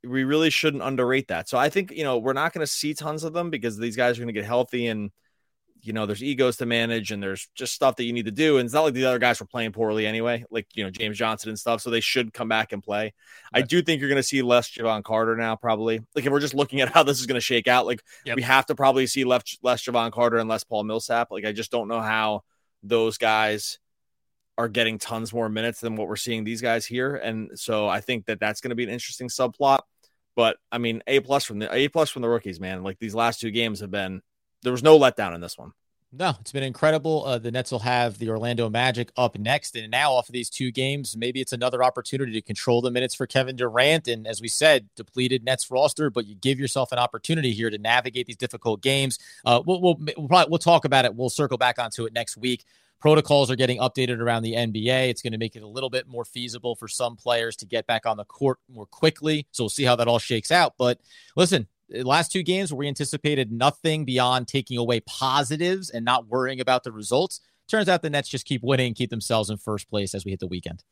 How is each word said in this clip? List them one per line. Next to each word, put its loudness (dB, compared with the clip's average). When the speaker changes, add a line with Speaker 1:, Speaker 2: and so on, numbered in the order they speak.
Speaker 1:
we -2
really 4
shouldn't 0
underrate 0
that. -4
So -2
I 4
think, -2
you -6
know, 0
we're 0
not -2
gonna -4
see -4
tons -8
of -6
them -4
because -4
these -4
guys 0
are -10
gonna -8
get -6
healthy -2
and, -4
you -8
know, -2
there's -6
egos 2
to -4
manage 0
and -6
there's -8
just -8
stuff 2
that -4
you -2
need -4
to -4
do. 4
And 2
it's -8
not 4
like 2
the 0
other 4
guys 4
were -12
playing -4
poorly 0
anyway, -2
like, -6
you -4
know, -6
James -6
Johnson -2
and -8
stuff. -2
So -8
they 2
should -2
come -6
back 0
and -10
play. -4
I 4
Speaker 2:
Right. 0
Speaker 1:
do 4
think 0
you're -2
gonna 4
see 0
less 4
Javon -2
Carter 0
now, -2
probably. 0
Like, -2
if 2
we're 4
just -2
looking 0
at 2
how 8
this 2
is -6
gonna 0
shake 0
out, 6
like, -4
Speaker 2:
Yep. -6
Speaker 1:
we -2
have 6
to -2
probably 4
see -2
less, 0
less 0
Javon 0
Carter 2
and 0
less -2
Paul -4
Millsap. -2
Like, -6
I -2
just -8
don't -2
know -2
how 0
those 0
guys 0
are -2
getting 0
tons -8
more -2
minutes -4
than -6
what -6
we're -6
seeing -6
these -6
guys 0
here. -4
And -8
so 0
I 0
think -4
that -4
that's -2
gonna -6
be -4
an -6
interesting -10
subplot. 2
But, 4
I -4
mean, -2
A 4
plus 0
from -8
the, -4
A 2
plus 0
from -10
the 0
rookies, -2
man. -8
Like, -8
these -8
last 0
two -4
games -2
have -10
been, -6
there 0
was -4
no 12
letdown 4
in -10
this -12
one. -18
Speaker 2:
No, -2
it's -16
been -4
incredible. 0
Uh, -2
the -6
Nets -4
will -2
have 0
the -4
Orlando -2
Magic 0
up 2
next. -2
And -10
now 2
off 2
of -18
these -6
two -4
games, -4
maybe -4
it's -6
another 0
opportunity -2
to -4
control 2
the 0
minutes -2
for -4
Kevin 0
Durant. 2
And -4
as -10
we -8
said, 4
depleted -2
Nets -2
roster, 2
but -4
you -20
give 0
yourself -2
an -2
opportunity -2
here -2
to -8
navigate 0
these -14
difficult -4
games. 0
Uh, 6
we'll, 0
we'll, 4
we'll -8
probably, 6
we'll 2
talk 6
about 6
it. 0
We'll -2
circle 0
back 2
onto -6
it -10
next -6
week. -4
Protocols 4
are 0
getting 2
updated -2
around 0
the -4
N 0
B -2
A. 2
It's -6
gonna -6
make -6
it -20
a -20
little -8
bit -6
more -10
feasible -8
for -16
some -4
players -2
to -18
get -4
back -2
on 0
the -10
court -2
more -18
quickly. -2
So -4
we'll -2
see -2
how 6
that 2
all 4
shakes -2
out. 4
But 2
listen, 2
the -8
last 2
two -2
games 0
where -6
we -4
anticipated -2
nothing 0
beyond 2
taking -4
away 0
positives -2
and -6
not 2
worrying -2
about 2
the -12
results. -2
Turns 2
out 2
the -4
Nets -2
just -6
keep -4
winning, 2
keep -4
themselves -2
in -6
first -8
place -4
as -8
we -8
hit -6
the -6
weekend. -10